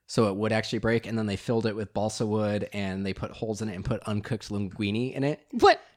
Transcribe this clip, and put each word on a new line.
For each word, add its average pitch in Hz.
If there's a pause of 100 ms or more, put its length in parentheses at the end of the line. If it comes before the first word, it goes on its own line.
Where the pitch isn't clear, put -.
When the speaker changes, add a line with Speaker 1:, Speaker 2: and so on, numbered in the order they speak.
Speaker 1:
So 113
it 95
would 107
actually 110
break, 113
and 113
then 110
they 101
filled 113
it 107
with 104
balsa 107
wood, 104
and 98
they 95
put -
holes 110
in 107
it 95
and 92
put 117
uncooked 104
linguine 104
in 135
it 151 (100)
Speaker 2:
What? 320 (160)